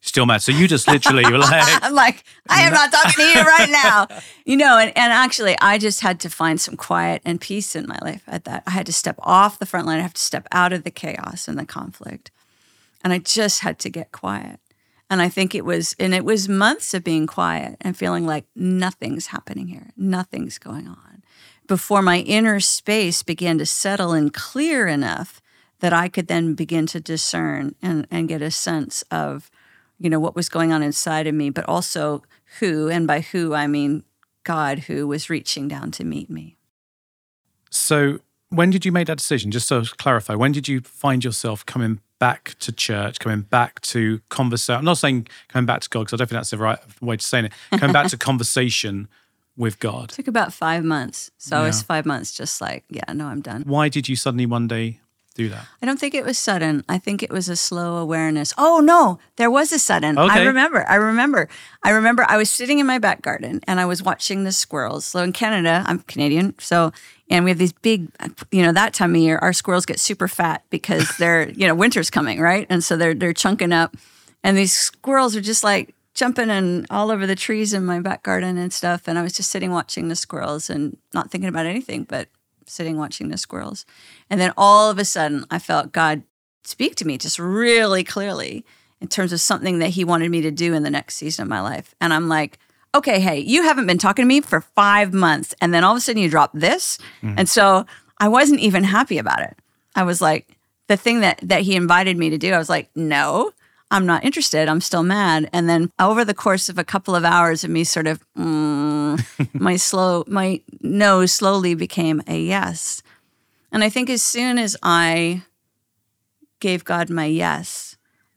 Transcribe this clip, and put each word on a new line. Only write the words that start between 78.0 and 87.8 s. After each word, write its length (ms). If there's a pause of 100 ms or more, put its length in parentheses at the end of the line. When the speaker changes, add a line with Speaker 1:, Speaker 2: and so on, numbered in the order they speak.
Speaker 2:
back 240
garden 340
and 140
stuff. 340
And 140
I 20
was 120
just 180
sitting 180
watching 380
the 80
squirrels 520
and 280 (180)
not 160
thinking 180
about 180
anything, 360
but 240 (400)
sitting 320
watching 300
the 100
squirrels. 480 (420)
And 120
then 160
all 340
of 80
a 60
sudden, 440
I 120
felt 320
God 300 (420)
speak 320
to 100
me 120
just 200
really 640